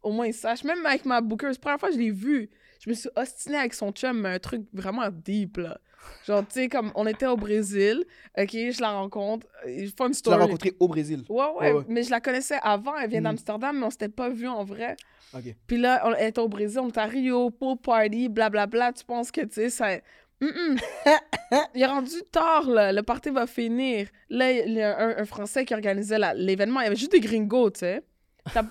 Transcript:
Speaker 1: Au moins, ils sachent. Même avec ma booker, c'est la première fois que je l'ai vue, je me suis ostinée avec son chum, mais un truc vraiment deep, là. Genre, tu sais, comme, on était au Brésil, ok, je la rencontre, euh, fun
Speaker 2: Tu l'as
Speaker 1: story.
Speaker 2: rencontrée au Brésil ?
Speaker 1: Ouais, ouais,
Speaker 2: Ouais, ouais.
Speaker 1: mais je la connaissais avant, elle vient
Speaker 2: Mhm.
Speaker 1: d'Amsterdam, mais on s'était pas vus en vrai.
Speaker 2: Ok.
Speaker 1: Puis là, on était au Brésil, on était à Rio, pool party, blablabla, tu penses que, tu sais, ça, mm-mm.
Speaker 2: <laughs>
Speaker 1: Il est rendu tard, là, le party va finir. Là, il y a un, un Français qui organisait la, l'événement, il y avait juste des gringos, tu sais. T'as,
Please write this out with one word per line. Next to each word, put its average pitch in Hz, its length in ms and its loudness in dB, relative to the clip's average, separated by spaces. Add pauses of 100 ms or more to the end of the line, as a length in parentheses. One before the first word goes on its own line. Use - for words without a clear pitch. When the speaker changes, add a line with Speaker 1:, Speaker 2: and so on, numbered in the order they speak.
Speaker 1:
Au 214 100 -2
moins, 233 140 0
ils 226 80 -2
sachent. 233 300 -4
Même 330 220 -2
avec 285 180 2
ma 247 160 2
booker, 226 280 -2
c'est 262 80 -2
la - 40 -20
première 285 200 -2
fois - 80 -2
que 339 80 0
je 233 40 0
l'ai 220 120 0
vue, 220 360 0 (300)
je - 100 -10
me 233 60 -2
suis 233 220 -8
ostinée 269 420 -4
avec 254 160 -2
son 202 160 -4
chum, 240 300 -2
mais 196 80 -2
un 185 100 -2
truc 226 240 -6 (100)
vraiment 196 380 -4
deep, 190 460 -4
là. 170 200 -6 (480)
Genre, 208 220 2
tu - 140 -16
sais, 254 80 0
comme, 240 260 -2
on 214 140 0
était 214 180 0
au 254 100 2
Brésil, 208 680 2 (340)
ok, 202 140 2
je 233 280 -4
la 220 120 0
rencontre, 202 560 -6 (180)
euh, 156 300 -8
fun 262 100 0
Speaker 2:
Tu 247 40 2
l'as 277 40 -2
Speaker 1:
story. 214 280 4
Speaker 2:
rencontrée 180 360 2
au 180 80 6
Brésil ? 151 420 -4
Speaker 1:
Ouais, 214 80 -4
ouais, 277 220 2
Speaker 2:
Ouais, 302 140 4
ouais. 143 160 2
Speaker 1:
mais 233 160 0
je 247 80 -4
la 233 80 2
connaissais 262 420 -2
avant, 214 340 0
elle 254 140 -4
vient 220 80 0
Speaker 2:
Mhm. - 60 0
Speaker 1:
d'Amsterdam, 220 560 -4
mais 240 60 0
on 214 40 -2
s'était - 180 -6
pas 247 200 -6
vus 240 180 -6
en 240 160 -4
vrai. 208 320 -8 (400)
Speaker 2:
Ok. 123 180 -12 (140)
Speaker 1:
Puis 240 120 0
là, 247 260 4
on 226 100 2
était 220 260 0
au 226 80 0
Brésil, 208 300 -2
on 254 120 -2
était 226 100 -2
à 214 60 0
Rio, 247 440 0
pool 262 260 -4
party, 226 520 2
blablabla, 220 640 2
tu - 120 -18
penses 240 280 -6
que, - 80 -2
tu 220 140 -6
sais, 226 160 0
ça, 233 180 -2 (520)
mm-mm. 311 380 0 (260)
Speaker 2:
<laughs> - 680 2
Speaker 1:
Il 254 80 0
est 262 40 6
rendu 269 240 -2 (200)
tard, 320 380 4
là, 208 240 6
le 202 100 2
party 240 280 -4
va 254 160 2
finir. 233 600 -2 (200)
Là, 254 240 2
il 226 220 0
y 220 80 0
a 208 160 0
un, 226 200 0
un 214 60 -2
Français 208 400 -4
qui 247 100 -2
organisait 208 440 0
la, 185 160 2
l'événement, 196 460 2
il 247 40 0
y - 20 0
avait 202 100 2
juste 240 160 0
des 359 80 10
gringos, 220 500 2
tu - 100 -8
sais. 185 220 -2 (520)
T'as, 226 160 4